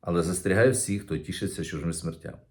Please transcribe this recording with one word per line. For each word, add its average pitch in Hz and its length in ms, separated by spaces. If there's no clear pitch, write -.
Але 85 220
застерігаю 95 480
всіх, 101 320
хто 80 140
тішиться 87 460
чужим 80 300
смертям. - 400